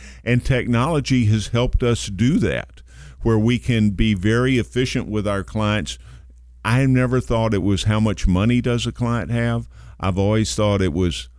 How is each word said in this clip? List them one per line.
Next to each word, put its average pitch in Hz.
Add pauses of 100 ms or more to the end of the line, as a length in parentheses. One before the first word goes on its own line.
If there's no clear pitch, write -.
(220)
and 120
technology 127
has 107
helped 120
us 120
do 113
that, 78 (400)
where 113
we 117
can 110
be 110
very 117
efficient 127
with 104
our 98
clients. 104 (680)
I 127
never 127
thought 113
it 95
was 95
how 107
much 107
money 107
does 120
a 117
client 117
have. 117 (320)
I've 92
always 107
thought 101
it 90
was 87